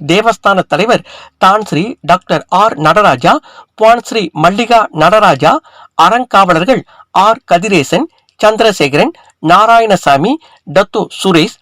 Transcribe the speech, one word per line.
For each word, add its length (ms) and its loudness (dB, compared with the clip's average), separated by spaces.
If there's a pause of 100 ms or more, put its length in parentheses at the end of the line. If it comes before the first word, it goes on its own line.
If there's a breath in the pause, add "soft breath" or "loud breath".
(120)
தேவஸ்தான 640 0
தலைவர் 320 -2 (400 loud breath)
தான் 240 0
ஸ்ரீ 140 -4 (280)
டாக்டர் 340 -2 (160)
ஆர் 140 0 (120)
நடராஜா, 460 2 (460 loud breath)
புவான் 300 2
ஸ்ரீ 140 -4 (200)
மல்லிகா 380 0 (220)
நடராஜா, 500 2 (520 loud breath)
அறங்காவலர்கள் 800 0 (420 soft breath)
ஆர் 160 0 (120)
கதிரேசன், 540 -2 (360)
சந்திரசேகரன், 680 0 (400 soft breath)
நாராயணசாமி, 800 2 (440 soft breath)
டத்தோ 260 -2 (180)
சுரேஷ் 420 0